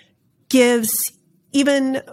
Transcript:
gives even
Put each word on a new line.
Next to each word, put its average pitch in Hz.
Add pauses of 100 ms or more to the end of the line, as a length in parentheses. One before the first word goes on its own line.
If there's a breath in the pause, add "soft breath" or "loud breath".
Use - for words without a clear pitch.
(480 loud breath)
gives 240 (600)
even 269 (100)